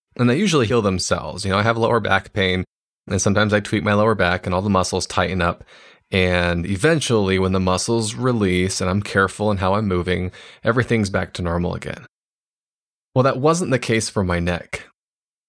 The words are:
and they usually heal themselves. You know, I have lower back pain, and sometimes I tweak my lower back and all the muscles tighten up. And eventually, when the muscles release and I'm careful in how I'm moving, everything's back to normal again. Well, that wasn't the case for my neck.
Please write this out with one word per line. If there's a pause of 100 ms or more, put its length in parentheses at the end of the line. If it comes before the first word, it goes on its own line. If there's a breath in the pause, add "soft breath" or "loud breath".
(160)
and
they
usually
heal
themselves.
You
know,
I
have
lower
back
pain, (440)
and
sometimes
I
tweak
my
lower
back
and
all
the
muscles
tighten
up. (460 loud breath)
And
eventually,
when
the
muscles
release
and
I'm
careful
in
how
I'm
moving, (320 loud breath)
everything's
back
to
normal
again. (1080)
Well,
that
wasn't
the
case
for
my
neck. (640)